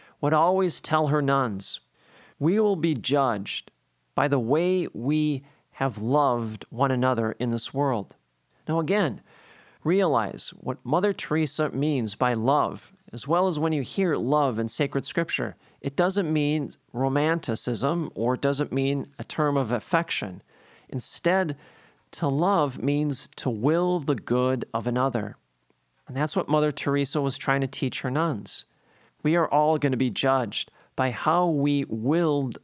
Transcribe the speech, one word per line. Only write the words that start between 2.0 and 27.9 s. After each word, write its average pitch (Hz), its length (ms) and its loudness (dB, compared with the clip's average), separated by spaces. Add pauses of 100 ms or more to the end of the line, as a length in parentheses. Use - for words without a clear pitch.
"We 180 220 2
will 208 160 2
be 160 180 0
judged 117 800 -2 (420)
by - 140 2
the 139 100 2
way 165 540 2
we 147 500 -2 (340)
have 127 220 -2
loved 120 720 0
one 131 200 0
another 123 480 2
in 123 120 -2
this 117 240 -4
world." 135 400 -2 (540)
Now 165 100 0
again, 165 420 0 (640)
realize 151 800 0
what 131 240 -8
Mother 180 280 2
Teresa 156 580 -2
means 135 440 -2
by 123 200 2
love, 113 580 0 (200)
as 120 140 -10
well 175 220 2
as 160 100 -2
when 160 140 0
you 147 100 0
hear 180 340 0
love 127 440 2
in 113 80 -2
sacred 135 360 -2
scripture. 135 520 -4 (240)
It 139 160 -6
doesn't 180 360 2
mean 151 380 0 (220)
romanticism 139 1200 0
or 120 200 0
it 123 60 -4
doesn't 139 300 0
mean 135 380 0 (100)
a 143 60 -10
term 147 320 0
of 123 160 0
affection. 110 680 -4 (480)
Instead, 170 680 0 (560)
to - 160 -2
love 147 540 2
means 143 440 0 (100)
to - 140 -2
will 165 480 2
the 147 160 0
good 127 580 0
of 113 140 -4
another. 120 500 0 (720)
And 127 100 -10
that's 147 200 -2
what 185 120 -2
Mother 151 220 4
Teresa 143 500 -2
was 139 180 -2
trying 139 240 0
to 139 40 0
teach - 360 -4